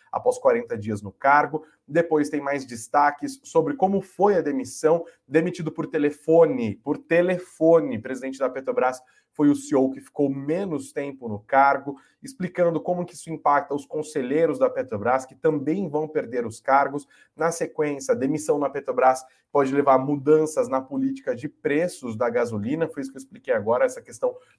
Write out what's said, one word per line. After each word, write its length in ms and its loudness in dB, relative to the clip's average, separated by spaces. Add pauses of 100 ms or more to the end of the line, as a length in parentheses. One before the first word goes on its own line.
(120)
após 260 0
quarenta 400 0
dias 240 -6
no 80 -12
cargo. 540 2 (220)
Depois 420 0
tem 120 -4
mais 240 -4
destaques 800 -2
sobre 320 0
como 260 0
foi 360 2
a 40 2
demissão, 640 0 (220)
demitido 460 0
por 140 -6
telefone, 920 2
por 220 -4
telefone, 1000 2
presidente 400 -8
da 100 -2
Petrobras 520 -2 (320)
foi 160 2
o 80 4
C 180 -4
E 20 4
O 140 4
que 100 -12
ficou 300 -4
menos 600 -6
tempo 360 -8
no 120 -8
cargo, 560 2 (260)
explicando 580 -2
como 240 -4
que 100 -14
isso 180 -14
impacta 420 0
os 100 -8
conselheiros 760 -2
da 100 2
Petrobras, 560 -2
que 80 -20
também 540 -2
vão 180 -2
perder 400 -4
os 140 -12
cargos. 460 2 (280)
Na 160 0
sequência, 640 -4
a 40 2
demissão 440 -2
na 100 -2
Petrobras 540 2 (260)
pode 240 2
levar 200 4
a 40 6
mudanças 680 0
na 120 -2
política 540 -4
de 140 -10
preços 680 -4
da 140 0
gasolina, 580 -2
foi 140 -10
isso 80 -8
que 60 -18
eu 40 -14
expliquei 320 -8
agora, 320 2
essa 160 -4
questão 360 -6 (220)